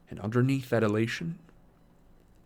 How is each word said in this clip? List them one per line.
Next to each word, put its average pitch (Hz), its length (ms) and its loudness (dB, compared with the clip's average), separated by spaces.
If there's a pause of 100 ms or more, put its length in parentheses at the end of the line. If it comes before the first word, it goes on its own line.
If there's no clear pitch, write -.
And 82 100 -12
underneath 123 500 0
that 113 140 2
elation, 113 560 -2 (1080)